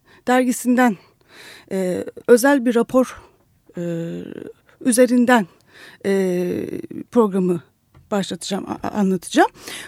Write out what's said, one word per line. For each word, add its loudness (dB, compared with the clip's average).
dergisinden, 2
e, -2
özel 6
bir 2
rapor, 0
e, -6
üzerinden, 4
e, -2
programı 2
başlatacağım, -4
a-, -8
a-, -6
anlatacağım. 0